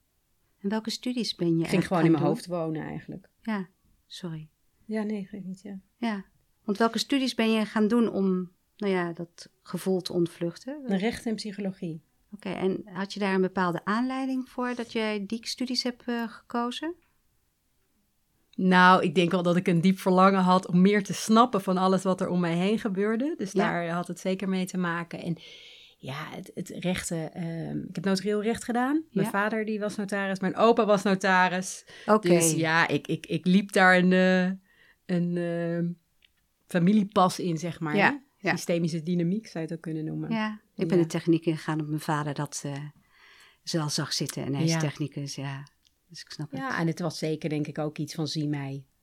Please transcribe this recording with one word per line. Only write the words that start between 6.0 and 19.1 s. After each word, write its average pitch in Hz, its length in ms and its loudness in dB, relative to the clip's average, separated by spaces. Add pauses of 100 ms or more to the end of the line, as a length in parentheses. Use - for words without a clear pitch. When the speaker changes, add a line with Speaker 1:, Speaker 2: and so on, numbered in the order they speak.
Speaker 1:
want 202 140 -2
welke 226 200 2
studies 262 360 0
ben 226 180 2
je 220 120 2
gaan 214 240 0
doen 233 240 2
om, 185 380 0 (260)
nou 202 160 -2
ja, 175 200 -2
dat - 380 -14 (120)
gevoel 185 380 -2
te - 120 -10
ontvluchten? 175 720 -4
Speaker 2:
Een 196 120 0
recht 233 280 -4
en 220 80 -2
psychologie. 190 680 -8 (280)
Speaker 1:
Oké, 202 200 -14
en 185 340 -4
had 196 280 -8
je 196 80 -8
daar 196 140 0
een 190 60 2
bepaalde 180 440 0
aanleiding 254 640 -2
voor 247 260 -6
dat 240 180 -10
jij 214 340 -2
die 226 200 -8
studies 247 360 -4
hebt, 247 240 -6
eh, 233 220 -4
gekozen? 247 680 -6 (1600)
Speaker 2:
Nou, 185 480 8
ik 165 120 0